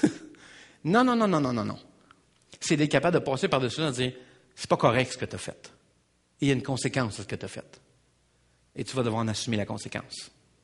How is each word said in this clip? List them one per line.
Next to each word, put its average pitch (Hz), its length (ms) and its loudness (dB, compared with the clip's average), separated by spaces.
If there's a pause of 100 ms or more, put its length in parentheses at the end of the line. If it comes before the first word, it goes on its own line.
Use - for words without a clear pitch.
<laughs> - 840 -4
Non, 214 200 4
non, 247 100 2
non, 220 140 4
non, 165 120 4
non, 127 120 0
non, 113 120 -2
non. 104 140 -6 (800)
C'est - 180 0
d'être 147 140 2
capable 165 240 4
de 131 100 4
passer 135 220 0
par-dessus 131 340 0
et 160 60 0
de 147 60 0
dire, « 127 200 -2 (440)
C'est - 120 -12
pas 180 80 4
correct 123 360 4
ce - 60 -12
que 113 60 -6
t'as - 140 -8
fait. - 340 -12 (680)
Et 143 60 2
il - 20 4
y - 20 6
a 139 40 6
une 120 80 -2
conséquence 123 580 -2
à - 20 -8
ce 98 60 -12
que - 80 -6
t'as 98 100 -10
fait. - 340 -14 (960)
Et - 80 -8
tu - 140 -8
vas 127 80 0
devoir 113 180 0
en 113 60 0
assumer 107 280 -2
la 101 100 0
conséquence. » - 640 -10 (320)